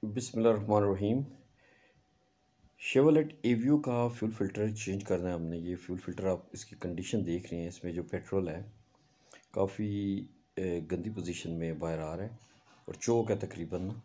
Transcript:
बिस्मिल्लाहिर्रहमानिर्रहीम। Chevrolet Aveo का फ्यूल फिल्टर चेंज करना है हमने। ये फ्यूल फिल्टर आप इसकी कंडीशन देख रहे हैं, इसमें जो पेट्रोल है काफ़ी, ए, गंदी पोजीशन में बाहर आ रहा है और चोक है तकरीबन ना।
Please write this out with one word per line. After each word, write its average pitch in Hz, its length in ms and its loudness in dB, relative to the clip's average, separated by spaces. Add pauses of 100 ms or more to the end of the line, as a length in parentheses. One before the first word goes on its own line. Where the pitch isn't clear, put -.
बिस्मिल्लाहिर्रहमानिर्रहीम। 107 1200 4 (1600)
Chevrolet 151 460 6 (180)
Aveo 123 340 6
का 120 300 2
फ्यूल 110 220 -2
फिल्टर 107 400 0
चेंज 98 320 -4
करना 90 260 0
है 87 60 -2
हमने। 85 220 -4
ये 87 180 -4
फ्यूल 90 240 -6
फिल्टर 95 280 -4
आप 90 260 -2
इसकी - 220 -14
कंडीशन 92 480 -2
देख 85 280 -2
रहे 85 100 -4
हैं, 85 60 -4
इसमें 87 260 -8
जो 85 100 -4
पेट्रोल 92 460 -2
है 95 240 -10 (800)
काफ़ी, 101 680 0 (400)
ए, 90 220 0
गंदी 87 280 -4
पोजीशन 87 420 -6
में 82 280 -2
बाहर 82 200 -2
आ 80 160 -4
रहा 95 100 -6
है 117 140 -12 (480)
और - 80 -8
चोक 117 340 2
है 101 100 2
तकरीबन 87 420 -6
ना। 98 120 -4 (120)